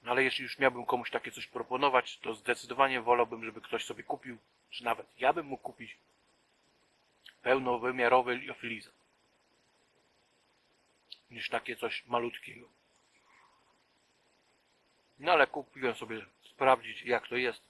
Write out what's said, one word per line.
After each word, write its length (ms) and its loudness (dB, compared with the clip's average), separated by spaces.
No, 80 -8
ale 140 2
jeśli 180 -2
już 160 -10
miałbym 280 2
komuś 240 -2
takie 220 -6
coś 140 -12
proponować, 720 0
to 160 -6
zdecydowanie 680 0
wolałbym, 440 2
żeby 160 -10
ktoś 240 -6
sobie 180 -12
kupił, 360 -10
czy 140 -12
nawet 220 -2
ja 140 4
bym 140 -2
mógł 160 -10
kupić 340 -16
pełnowymiarowy 960 2
liofilizę, 540 -10
niż 180 -10
takie 280 -6
coś 300 -6
malutkiego. 600 -6
No, 140 4
ale 140 10
kupiłem 480 -4
sobie 320 -10
sprawdzić, 580 2
jak 260 0
to 80 -4
jest 340 -2